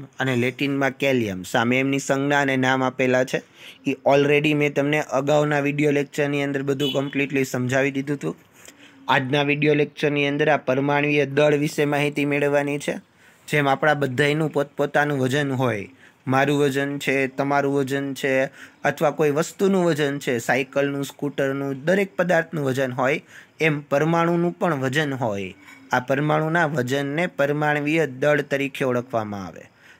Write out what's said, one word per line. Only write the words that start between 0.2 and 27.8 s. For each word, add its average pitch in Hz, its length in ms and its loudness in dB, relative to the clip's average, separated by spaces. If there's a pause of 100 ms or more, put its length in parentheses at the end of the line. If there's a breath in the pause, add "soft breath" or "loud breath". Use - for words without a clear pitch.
લેટિનમાં 131 680 -2
કેલિયમ. 117 420 -2
સામે 120 360 0
એમની 135 200 -2
સંજ્ઞા 143 420 0
અને 135 160 0
નામ 131 260 2
આપેલા 127 420 0
છે. - 160 -4 (440 loud breath)
એ 131 200 -2
already 147 480 4
મેં 147 200 2
તમને 143 380 0
અગાઉના 147 480 2
વીડિયો 147 320 0
લેક્ચરની 143 520 -2
અંદર 139 200 -6
બધું 139 300 -2
કમ્પ્લીટલી 139 520 -2
સમજાવી 131 460 0
દીધું 139 260 -4
હતું. 151 180 -6 (720 loud breath)
આજના 135 360 2
વીડિયો 147 320 2
લેક્ચરની 147 520 0
અંદર 147 220 0
આ 143 80 4
પરમાણુય 143 680 0
દળ 147 320 2
વિશે 147 280 0
માહિતી 147 400 0
મેળવવાની 143 540 0
છે. 190 200 -6 (480 soft breath)
જેમ 147 200 2
આપણા 147 280 4
બધાયનું 143 600 0
પોતપોતાનું 143 640 0
વજન 135 320 0
હોય, 120 360 -2 (380 loud breath)
મારું 139 340 2
વજન 139 400 0
છે, 139 160 0 (120)
તમારું 139 480 0
વજન 139 380 -2
છે, 135 200 -2 (500 loud breath)
અથવા 147 280 0
કોઈ 151 200 0
વસ્તુનું 180 540 0
વજન 143 340 0
છે, 139 200 -2
સાયકલનું, 139 680 -2
સ્કૂટરનું, 139 800 -4
દરેક 190 300 0
પદાર્થનું 165 500 -2
વજન 131 280 -2
હોય, 131 280 0 (380 loud breath)
એમ 151 240 0
પરમાણુનું 170 680 2
પણ 160 300 -2
વજન 135 300 0
હોય. 101 400 -4 (380 loud breath)
આ 123 100 2
પરમાણુના 151 640 0
વજનને 143 600 -2
પરમાણુય 147 800 0